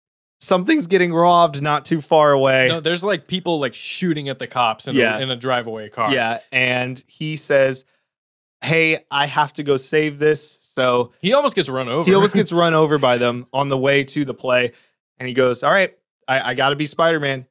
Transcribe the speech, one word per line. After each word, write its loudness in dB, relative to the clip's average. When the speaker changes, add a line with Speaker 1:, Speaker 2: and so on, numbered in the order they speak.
Speaker 1:
something's 0
getting 2
robbed 4
not -2
too -2
far 4
away. 4
Speaker 2:
No, -2
there's, -4
like, -4
people, -4
like, -4
shooting -4
at -8
the -10
cops -2
in -4
Speaker 1:
Yeah. 2
Speaker 2:
a, -4
in -6
a -4
drive-away -6
car. -2
Speaker 1:
Yeah, -4
and -2
he -10
says, 0
"Hey, -2
I -2
have -2
to -10
go 0
save -2
this." 0
So -2
Speaker 2:
He 0
almost 2
gets -2
run -6
over. 0
Speaker 1:
he 6
almost 4
gets 0
run 2
over 2
by 2
them -2
on 0
the 0
way 2
to -4
the -8
play, -2
and -10
he -8
goes, 0
"All 2
right, 2
I, 0
I -2
gotta 0
be -4
Spider-Man." 0